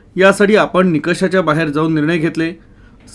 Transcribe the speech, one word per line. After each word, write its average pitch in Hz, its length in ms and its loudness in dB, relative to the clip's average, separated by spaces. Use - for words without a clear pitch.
यासाठी 196 400 2
आपण 185 320 2
निकषाच्या 175 540 0
बाहेर 156 260 0
जाऊन 156 280 -2
निर्णय 156 220 -2
घेतले. 160 560 -6